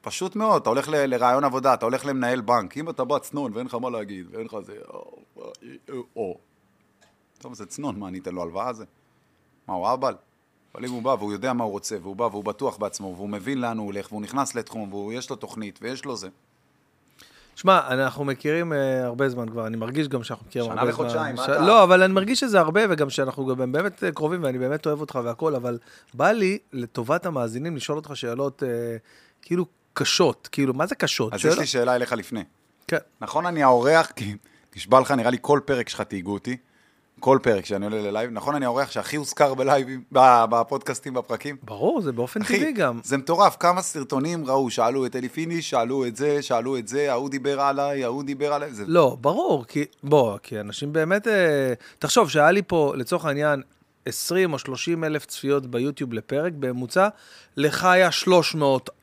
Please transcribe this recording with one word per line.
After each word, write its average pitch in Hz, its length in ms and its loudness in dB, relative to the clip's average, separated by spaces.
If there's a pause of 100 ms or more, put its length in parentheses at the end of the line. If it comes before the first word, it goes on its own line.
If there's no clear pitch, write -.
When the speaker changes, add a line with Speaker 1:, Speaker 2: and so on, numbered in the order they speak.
Speaker 1:
פשוט 185 360 -8
מאוד, 208 260 4
אתה 110 80 2
הולך 131 180 0
ל-, 147 180 2
לרעיון 127 380 4
עבודה, 131 300 2
אתה 113 100 -4
הולך 127 220 -2
למנהל 127 340 -2
בנק, 110 380 0
אם 165 120 -10
אתה 131 140 -4
בא 135 140 -2
צנון 143 360 -8
ואין 120 120 -8
לך 120 80 -14
מה 120 160 -6
להגיד, 101 400 -10
ואין 90 160 -12
לך 110 100 -14 (100)
זה, 104 100 -18 (120)
או, - 340 -18 (140)
או, - 680 -16 (140)
או. 98 220 -6 (1000)
טוב, 127 160 -18
זה 104 120 -16
צנון, 131 320 -10
מה, 101 100 -12
אני 92 100 -12
אתן 90 160 -12
לו 90 80 -6
הלוואה? 98 300 -6
זה? 110 120 -14 (840)
מה, 95 60 -8
הוא 90 120 -4
אהבל? 131 280 0 (600)
אבל - 100 -12
אם 127 60 -8
הוא 120 120 -8
בא 131 160 0
והוא 104 140 -6
יודע 107 200 -4
מה 120 120 -2
הוא 107 80 -4
רוצה, 101 300 -8
והוא 95 140 -12
בא 117 80 -2
והוא 104 200 -4
בטוח 107 320 -4
בעצמו, 98 400 -8
והוא 101 120 -10
מבין 104 320 -6
לאן 117 180 -4
הוא 107 80 -8
הולך, 98 260 -10
והוא 107 100 -10
נכנס 131 320 -4
לתחום, 110 380 -8
והוא, 101 200 -8
יש 123 180 -10
לו 135 60 -10
תוכנית, 104 460 -12
ויש 127 220 -10
לו 135 120 -8
זה. 95 120 -12 (1300)
Speaker 2:
שמע, 185 320 4
אנחנו 131 360 -2
מכירים, 151 480 -2
אה, 131 320 0
הרבה 123 240 -2
זמן 123 200 -6
כבר, 113 180 -6
אני 113 100 -6
מרגיש 131 320 -4
גם 131 160 -4
שאנחנו - 220 -12
מכירים 117 240 -4
Speaker 1:
שנה 107 100 -4
Speaker 2:
הרבה 123 120 2
Speaker 1:
וחודשיים, 120 440 -4
Speaker 2:
זמן. 127 100 -4
Speaker 1:
מה 139 60 0
Speaker 2:
ש-, 143 40 2
Speaker 1:
אתה? 151 100 4
Speaker 2:
לא, 214 160 10
אבל 185 200 8
אני 190 100 4
מרגיש 196 280 0
שזה 214 200 4
הרבה, 160 200 4 (100)
וגם 147 200 0
שאנחנו 131 360 -4
גם 127 260 -2
באמת, 180 320 -2
אה, 175 80 -2
קרובים, 160 320 -4
ואני 127 140 -2
באמת 135 280 -4
אוהב 151 140 -2
אותך 143 240 -8
והכל, 131 300 -2
אבל 120 240 -4 (360)
בא 143 180 2
לי, 208 260 0 (140)
לטובת 131 540 -4
המאזינים, 139 500 -4
לשאול 147 220 -6
אותך 151 160 -14
שאלות, 131 480 -6
אה, 135 60 -4 (720)
כאילו, 175 240 -2 (260)
קשות. - 600 0
כאילו, 135 220 0
מה 147 120 -2
זה 277 80 -6
קשות? 123 380 -2
Speaker 1:
אז 101 80 -6
Speaker 2:
שאלה - 120 4
Speaker 1:
יש 180 60 2
לי 151 80 -2
שאלה 123 280 2
אליך 123 180 0
לפני. 107 320 -6 (440)
Speaker 2:
כן. 170 80 0 (240)
Speaker 1:
נכון, 151 260 -4
אני 170 160 0
האורח, 135 540 6
כי 104 200 -6 (400)
נשבע 110 240 6
לך, 131 100 0
נראה 123 200 2
לי 123 100 -2
כל 147 240 4
פרק 123 240 -2
שלך - 120 -8
תהיגו 98 320 -6
אותי, 120 240 -6 (640)
כל 135 220 6
פרק 101 240 2
שאני 101 180 -4
עולה 107 160 -4
ללייב, 104 300 -4
נכון, 117 240 -4
אני 143 100 -2
האורח 123 260 0
שהכי 117 260 -6
הוזכר 143 380 2
בלייבים, 131 480 2 (100)
ב-, 127 380 10
בפודקאסטים, 127 640 -2
בפרקים? 127 480 -4
Speaker 2:
ברור, 127 380 -2
זה 151 120 -2
באופן 120 300 -4
Speaker 1:
אחי, 208 160 2
Speaker 2:
טבעי 302 140 0
גם. 139 320 0
Speaker 1:
זה 135 120 -2
מטורף, 165 440 4
כמה 180 220 4
סרטונים 151 640 -4
ראו, 131 240 2
שאלו 123 360 2
את 120 100 -6
אלי 127 120 -6
פיני, 165 340 -6
שאלו 127 440 -2
את 117 100 -8
זה, 143 260 0
שאלו 127 340 -2
את 117 120 -8
זה, 139 240 0
ההוא 131 180 -2
דיבר 139 300 -2
עליי, 139 440 0
ההוא 127 180 -4
דיבר 143 300 -4
עליי, 147 200 -4
זה 104 140 -10
Speaker 2:
לא, 151 340 4
ברור, 147 480 2
כי... 147 160 -2 (180)
בוא, 131 400 4
כי 107 180 -10
אנשים 104 320 -8
באמת... 175 360 0
אה... 151 440 2 (260)
תחשוב 151 320 2
שהיה 151 200 6
לי 202 120 4
פה, 160 340 2
לצורך 156 280 -2
העניין, 147 380 0 (440)
עשרים 170 460 0
או 139 60 -4
שלושים 160 460 -4
אלף 156 220 -4
צפיות 139 400 -2
ביוטיוב 127 460 -4
לפרק, 139 460 -4
בממוצע, 127 500 0 (480)
לך 147 280 0
היה 180 260 6
שלוש 175 440 4
מאות 139 360 0 (120)